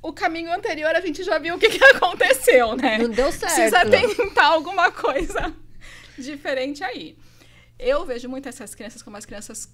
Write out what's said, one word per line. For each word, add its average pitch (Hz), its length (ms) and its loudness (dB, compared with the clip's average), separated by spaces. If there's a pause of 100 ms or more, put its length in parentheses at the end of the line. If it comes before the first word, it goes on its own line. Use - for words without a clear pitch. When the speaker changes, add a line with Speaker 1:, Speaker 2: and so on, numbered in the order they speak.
Speaker 1:
o 320 120 -10
caminho 330 400 -4
anterior 330 420 -2
a 339 60 2
gente 359 240 -8
já 349 140 0
viu 330 180 -6
o - 20 -8
que 440 120 4
que 359 140 0
<laughs> - 0 -
aconteceu, 359 920 6
né? 247 220 0
Speaker 2:
Não 233 120 0
deu 240 220 0
Speaker 1:
Precisa 339 380 0
Speaker 2:
certo. 370 200 4
Speaker 1:
tentar 415 560 2
alguma 339 460 2
coisa 330 600 -4 (320)
<laughs> - 340 -20
diferente 277 680 -8
aí. 330 340 -12 (600)
Eu - 280 -2
vejo 240 220 -8
muito 262 200 -10
essas 233 260 -16
crianças 220 280 -18
como 214 140 -18
as 208 100 -16
crianças 214 480 -16